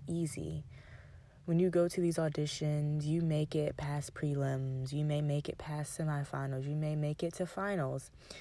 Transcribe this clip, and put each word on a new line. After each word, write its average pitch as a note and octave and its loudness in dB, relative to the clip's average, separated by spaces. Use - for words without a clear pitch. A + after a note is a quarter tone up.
easy. D#3+ -2
When E3+ 4
you F#3 6
go F3 6
to F3 0
these E3+ 4
auditions, D3+ 0
you D#3+ 2
make D#3 2
it D3 2
past D3 -2
prelims, C3+ 0
you D3 0
may D3 2
make D3 0
it - -6
past D3+ -6
semifinals, C#3 -2
you D3 -2
may D3+ 0
make D3 0
it E3+ 0
to F3+ 0
finals, E3+ -2